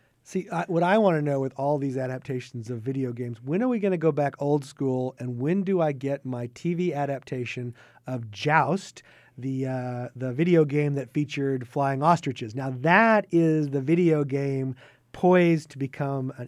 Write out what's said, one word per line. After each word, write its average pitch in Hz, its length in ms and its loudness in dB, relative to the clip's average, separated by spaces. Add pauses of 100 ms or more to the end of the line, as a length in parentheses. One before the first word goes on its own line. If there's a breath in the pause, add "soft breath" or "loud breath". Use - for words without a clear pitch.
(240 soft breath)
See, 185 260 -6
I, 170 180 -4
what 170 140 0
I 180 160 4
wanna 185 240 4
know 143 200 0
with 135 160 -4
all 143 200 0
these 135 200 -4
adaptations 127 720 -8
of 120 100 -8
video 131 320 -4
games, 120 320 -10
when 151 180 -2
are 254 60 0
we 247 120 -2
gonna 190 180 0
go 160 160 2
back 143 260 -2
old 143 240 0
school, 127 560 -4
and 123 220 -8
when 180 220 0
do 180 180 0
I 156 100 2
get 135 340 -6
my 123 280 -6
T 170 200 -4
V 175 200 -2
adaptation 127 840 -6 (320 soft breath)
of 117 240 -8
Joust, 147 720 0 (340 soft breath)
the, 131 300 -4
uh, 123 480 -6
the 127 160 -6
video 165 320 4
game 147 320 0
that 131 180 -6
featured 139 540 -2
flying 139 340 0
ostriches? 139 540 0
Now, 135 240 -4
that 202 520 6
is 156 400 4
the 139 100 0
video 156 420 4
game 135 520 -2 (360 loud breath)
poised 175 600 4
to - 60 -18
become 135 600 -4
an 123 100 -10